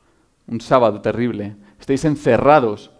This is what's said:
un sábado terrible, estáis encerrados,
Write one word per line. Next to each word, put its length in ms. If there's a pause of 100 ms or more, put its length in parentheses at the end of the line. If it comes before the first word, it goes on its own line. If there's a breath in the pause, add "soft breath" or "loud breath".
(480)
un 120
sábado 400
terrible, 560 (220 soft breath)
estáis 260
encerrados, 960